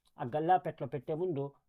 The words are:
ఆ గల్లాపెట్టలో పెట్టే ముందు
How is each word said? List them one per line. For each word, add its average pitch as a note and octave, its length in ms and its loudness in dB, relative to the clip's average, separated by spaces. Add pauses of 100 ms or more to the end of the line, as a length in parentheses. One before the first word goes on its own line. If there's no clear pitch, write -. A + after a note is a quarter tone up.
(200)
ఆ D#3 40 -6 (120)
గల్లాపెట్టలో D#3+ 520 2
పెట్టే D3 260 -4
ముందు D3+ 380 -2 (180)